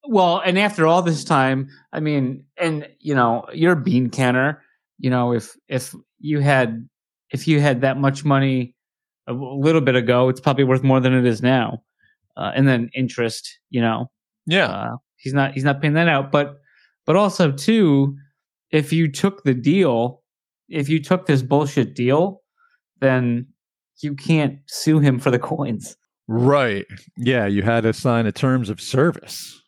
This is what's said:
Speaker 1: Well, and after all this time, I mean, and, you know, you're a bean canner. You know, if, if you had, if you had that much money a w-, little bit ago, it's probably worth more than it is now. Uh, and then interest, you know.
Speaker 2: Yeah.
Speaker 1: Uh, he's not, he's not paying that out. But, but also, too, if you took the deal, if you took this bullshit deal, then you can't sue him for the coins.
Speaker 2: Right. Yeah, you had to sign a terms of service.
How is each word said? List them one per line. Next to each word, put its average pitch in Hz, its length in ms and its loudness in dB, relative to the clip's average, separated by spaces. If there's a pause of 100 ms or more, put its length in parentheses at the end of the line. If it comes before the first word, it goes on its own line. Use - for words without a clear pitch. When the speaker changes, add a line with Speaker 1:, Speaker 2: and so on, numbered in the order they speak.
Speaker 1:
Well, 190 380 2
and 180 120 0
after 202 300 0
all 175 160 4
this 156 220 -2
time, 135 440 0 (240)
I - 60 -6
mean, 139 460 -2 (120)
and, 156 320 -4 (120)
you 151 140 -6
know, 120 380 0
you're 165 200 2
a 170 40 2
bean 127 340 0
canner. 131 520 -2 (360)
You 131 120 -2
know, 123 220 0
if, 117 180 -4 (180)
if 131 260 -6 (260)
you 147 200 -2
had, 127 480 0 (440)
if 127 160 -6
you 151 120 4
had 139 200 2
that 135 180 0
much 139 260 -2
money 135 520 0 (500)
a 120 60 -10
w-, 131 280 -10
little 156 200 4
bit 131 160 2
ago, 123 320 4
it's 127 120 -2
probably 139 240 0
worth 131 200 2
more 131 160 4
than 127 140 2
it 127 120 2
is 117 160 0
now. 120 400 0 (540)
Uh, - 180 -6
and 135 140 2
then 120 260 0
interest, 120 640 -6 (120)
you 127 100 -2
know. 117 300 -2 (360)
Speaker 2:
Yeah. 170 200 2
Speaker 1:
Uh, 107 300 -6 (200)
he's 131 160 -10
not, 139 220 0
he's 135 100 -4
not 139 160 0
paying 147 140 0
that 170 140 2
out. 139 240 0
But, 143 240 0 (500)
but 156 100 2
also, 190 360 2
too, 139 640 2 (560)
if 147 200 0
you 160 180 2
took 196 340 -2
the 135 100 2
deal, 127 680 0 (480)
if 143 200 -6
you 156 120 2
took 185 260 -2
this 135 160 2
bullshit 139 520 0
deal, 147 480 0 (580)
then 127 460 0 (560)
you 143 140 -6
can't 147 500 0
sue - 320 0
him 139 200 2
for 127 120 0
the 123 80 2
coins. 131 580 -8 (320)
Speaker 2:
Right. 120 560 0 (320)
Yeah, 120 300 0
you 101 160 0
had 113 220 2
to 113 100 2
sign 117 320 0
a 104 60 -2
terms 131 360 -2
of 101 120 -8
service. - 880 -4